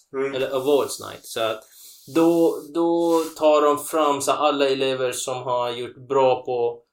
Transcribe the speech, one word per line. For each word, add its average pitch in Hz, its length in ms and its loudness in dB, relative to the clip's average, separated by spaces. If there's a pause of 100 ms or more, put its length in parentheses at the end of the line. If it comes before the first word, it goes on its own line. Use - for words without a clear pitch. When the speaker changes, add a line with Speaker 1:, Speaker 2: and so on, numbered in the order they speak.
(140)
Speaker 1:
Mm. 135 220 -4
Speaker 2:
Eller 131 200 -4
awards 131 440 0
night. - 260 -16
Så - 160 -10
att 110 220 -4 (520)
då, 165 420 4 (160)
då 170 480 2 (160)
tar 151 240 6
de 147 180 4
fram 147 420 0
så 139 100 0
här 131 60 0 (100)
alla 143 220 2
elever 131 420 -2
som 127 320 -8
har 123 260 -2
gjort 120 400 -12
bra 131 360 2
på 120 340 -2 (140)